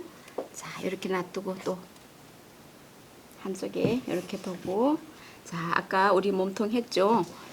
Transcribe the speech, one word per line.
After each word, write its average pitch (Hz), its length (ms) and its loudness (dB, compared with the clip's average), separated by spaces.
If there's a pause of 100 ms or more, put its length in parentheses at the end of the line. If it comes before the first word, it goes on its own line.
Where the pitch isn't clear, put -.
(540)
자, - 140 -12 (160)
요렇게 190 260 -2
놔두고 185 540 -2
또 185 140 -2 (1600)
한쪽에 196 680 0
요렇게 180 320 -4
보고, 202 580 2 (480)
자, 170 300 -4
아까 190 380 4
우리 196 180 4
몸통 190 400 0
했죠? 214 520 4 (280)